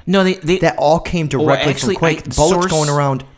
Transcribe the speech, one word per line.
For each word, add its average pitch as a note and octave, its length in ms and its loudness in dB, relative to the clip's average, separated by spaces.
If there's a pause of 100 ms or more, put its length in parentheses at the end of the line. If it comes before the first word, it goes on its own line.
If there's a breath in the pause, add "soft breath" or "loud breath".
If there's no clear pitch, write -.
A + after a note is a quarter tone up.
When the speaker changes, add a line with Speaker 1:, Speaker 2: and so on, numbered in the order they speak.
Speaker 1:
No, F#3+ 180 2
they, F#3 100 0
they F3 240 -2
Speaker 2:
That E3 200 0
all D3+ 200 2
came E3 340 -4
Speaker 1:
well, C#3+ 140 0
Speaker 2:
directly C#3+ 260 0
Speaker 1:
actually, D3 220 -2
Speaker 2:
from - 60 -6
Quake. D#3+ 180 0
Speaker 1:
I, - 120 -12
Speaker 2:
Bullets - 60 -6
Speaker 1:
Source F3 340 2
Speaker 2:
going D#3 180 2
around, C#3+ 360 -2 (140)